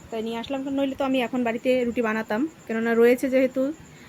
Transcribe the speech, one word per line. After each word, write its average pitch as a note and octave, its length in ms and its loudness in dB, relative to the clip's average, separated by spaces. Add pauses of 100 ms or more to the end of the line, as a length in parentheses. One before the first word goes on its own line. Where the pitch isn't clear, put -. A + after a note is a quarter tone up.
তাই A3+ 160 -8
নিয়ে A3+ 160 -6
আসলাম। C4+ 300 -6
নইলে C#4 260 -2
তো C#4 100 -4
আমি C4 160 0
এখন B3 240 -2
বাড়িতে A#3 260 0 (140)
রুটি A#3+ 180 -2
বানাতাম, A3 380 -2 (220)
কেননা A3+ 320 -2
রয়েছে A#3+ 360 4
যেহেতু, C4 320 2 (460)